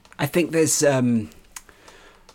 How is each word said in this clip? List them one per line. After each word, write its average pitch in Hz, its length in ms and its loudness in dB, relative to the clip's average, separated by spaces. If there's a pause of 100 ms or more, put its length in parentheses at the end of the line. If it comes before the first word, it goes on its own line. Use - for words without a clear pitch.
(180)
I 151 80 -4
think 151 260 -2
there's, 160 320 0
um, 123 460 0 (1040)